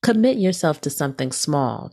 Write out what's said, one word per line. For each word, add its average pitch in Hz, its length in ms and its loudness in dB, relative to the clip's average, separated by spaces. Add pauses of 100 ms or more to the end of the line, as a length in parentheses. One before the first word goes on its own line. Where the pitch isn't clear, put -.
Commit 240 380 4
yourself 185 440 0
to 156 80 -2
something 135 420 -4
small 135 600 -2